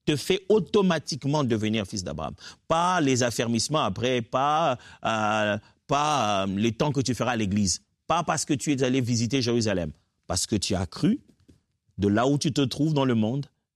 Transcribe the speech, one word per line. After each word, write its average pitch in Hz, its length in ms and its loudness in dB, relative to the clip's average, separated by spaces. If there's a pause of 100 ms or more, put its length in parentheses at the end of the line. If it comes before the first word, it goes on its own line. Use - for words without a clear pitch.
te 151 100 2
fait 185 320 -2
automatiquement 165 960 2
devenir 110 440 0
fils 98 160 -8
d'Abraham. 78 320 -8 (320)
Pas 175 340 0
les 131 220 2
affermissements 120 580 -2
après, 120 400 -2
pas, 143 560 0 (260)
euh, 107 540 0 (300)
pas, 135 560 0
euh, 98 120 -2
les 110 160 0
temps 151 200 0
que 139 100 -2
tu 123 140 -2
feras 123 160 -2
à 120 40 -2
l'église. 104 460 0 (240)
Pas 165 180 0
parce 160 220 -2
que 165 80 -2
tu 147 180 -2
es 135 120 0
allé 131 180 2
visiter 120 400 0
Jérusalem. 107 500 0 (360)
Parce 90 180 -2
que - 100 -2
tu 95 200 -2
as 92 100 0
cru, 196 340 -2 (800)
de 95 100 2
là 110 200 4
où 143 100 2
tu 135 160 -2
te 143 80 0
trouves 139 320 0
dans 139 120 2
le 127 100 2
monde, 113 320 0 (280)